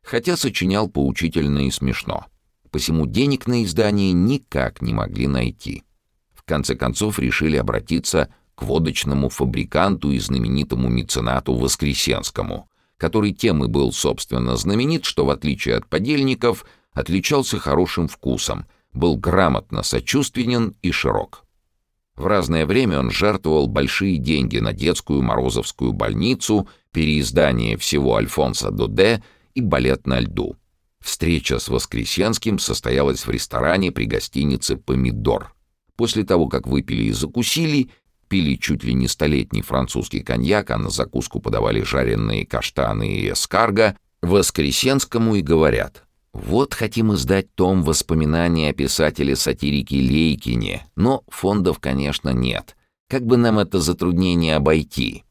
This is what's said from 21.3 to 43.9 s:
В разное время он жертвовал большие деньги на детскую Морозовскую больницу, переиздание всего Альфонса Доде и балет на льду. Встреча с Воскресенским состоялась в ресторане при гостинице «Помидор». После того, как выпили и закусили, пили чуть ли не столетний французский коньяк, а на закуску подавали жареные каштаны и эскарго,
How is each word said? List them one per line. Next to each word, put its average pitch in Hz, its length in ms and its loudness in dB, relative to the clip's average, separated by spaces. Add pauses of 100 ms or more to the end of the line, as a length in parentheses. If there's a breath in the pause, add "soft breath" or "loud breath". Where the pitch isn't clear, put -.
В 71 100 -10
разное 82 400 2
время 98 340 2
он 62 120 0
жертвовал 78 560 0
большие 71 500 0
деньги 64 420 0
на 55 120 -2
детскую 76 500 -2
Морозовскую 60 680 -2
больницу, 73 800 -2 (240 loud breath)
переиздание 69 840 2
всего 65 400 0
Альфонса 55 560 -2
Доде 62 500 2 (340 loud breath)
и - 40 -2
балет 65 480 0
на 64 140 0
льду. - 340 -4 (460)
Встреча 80 580 0
с - 80 -8
Воскресенским 95 920 -2
состоялась 64 680 -2
в - 20 -4
ресторане 69 600 0
при - 140 -4
гостинице 65 720 -2
«Помидор». 60 760 -2 (440)
После 110 260 0
того, 87 240 4
как 67 180 -2
выпили 65 380 0
и 53 80 0
закусили, 127 800 0 (380 loud breath)
пили 80 280 0
чуть - 280 -2
ли 60 120 0
не 64 120 2
столетний 67 540 0
французский - 600 -4
коньяк, 71 500 0
а 55 80 0
на - 100 -2
закуску - 500 -4
подавали 53 440 0
жареные 55 600 0
каштаны 55 760 -2
и 101 140 -2
эскарго, 107 640 2 (280)